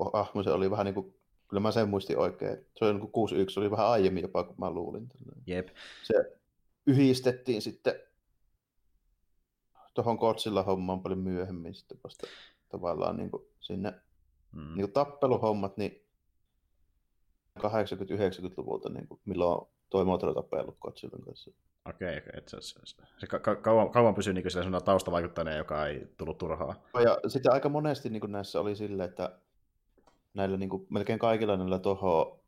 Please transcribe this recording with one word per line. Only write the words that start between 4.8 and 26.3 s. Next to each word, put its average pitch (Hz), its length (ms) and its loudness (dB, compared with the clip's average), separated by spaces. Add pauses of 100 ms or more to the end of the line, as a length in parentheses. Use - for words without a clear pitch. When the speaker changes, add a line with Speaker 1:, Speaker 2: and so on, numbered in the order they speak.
Speaker 2:
Jep. 90 200 -6 (360)
Speaker 1:
Se - 100 0 (760)
yhdistettiin 127 720 4
sitten - 320 -2 (2000)
tohon 117 220 0
Godzilla-hommaan 95 840 0
paljon 92 180 -4
myöhemmin 92 540 -6
sitten - 300 -20
vasta - 240 -14 (420)
tavallaan 90 480 -2
niinku 92 320 -8 (100)
sinne 95 340 -6 (580)
Speaker 2:
Mm. 80 100 -14 (140)
Speaker 1:
niinku 98 180 -2
tappeluhommat, 117 840 2
niin - 280 -6 (1600)
kahdeksankymmentä-yhdeksänkymmentä-luvulta, 95 1300 -2
niinku, - 360 -12
milloin 87 420 0 (220)
toi 95 160 4
Mothra 90 240 2
on - 60 -2
tapellut - 440 -6
Godzillan - 420 -14
kanssa. - 300 -20 (380)
Speaker 2:
Okei, 87 280 -6
okei, - 200 -14
et - 100 -18
se, - 140 -16
se, - 240 -16
se, - 100 -20 (220)
se - 100 -12
ka-, - 120 -4
ka-, 107 160 0
kauan, 110 360 4
kauan 117 240 6
pysyy 98 180 0
niinku 92 160 -2
sillä 87 140 -2
semmoisella 90 220 -2
taustavaikuttajana, 85 720 0
joka 76 320 -2
ei 71 200 -8 (100)
tullut 80 200 -8